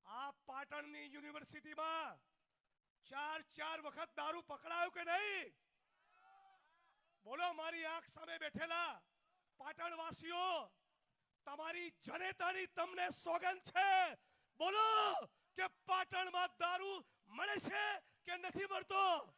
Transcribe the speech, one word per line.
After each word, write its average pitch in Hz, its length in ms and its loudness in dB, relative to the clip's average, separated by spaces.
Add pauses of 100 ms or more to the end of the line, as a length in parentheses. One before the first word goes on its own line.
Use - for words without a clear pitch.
આ 254 260 -6
પાટણની 294 800 -8
યુનિવર્સિટીમાં 302 1040 -4 (840)
ચાર 302 380 -4
ચાર 311 400 -6
વખત 302 340 -8
દારૂ 311 260 -2
પકડાયો 339 480 -2
કે 349 140 -8
નહીં? 370 500 0 (1700)
બોલો, 330 300 -2
મારી 320 320 -4
આંખ 330 200 -6
સામે 320 320 -12
બેઠેલા 320 640 -4 (560)
પાટણવાસીઓ, 330 1120 -4 (760)
તમારી 320 440 -6
જનતાની 370 760 -2
તમને 359 420 -2
સોગંદ 359 520 0
છે. 370 540 6 (420)
બોલો 427 560 6 (420)
કે 381 120 0
પાટણમાં 370 840 2 (100)
દારૂ 370 460 0 (220)
મળે 339 280 0
છે 403 440 0 (260)
કે 359 120 -4
નથી 370 340 -2
મળતો? 381 540 4 (120)